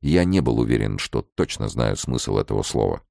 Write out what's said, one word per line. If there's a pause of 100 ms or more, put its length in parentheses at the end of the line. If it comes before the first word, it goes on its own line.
Я
не
был
уверен,
что
точно
знаю
смысл
этого
слова.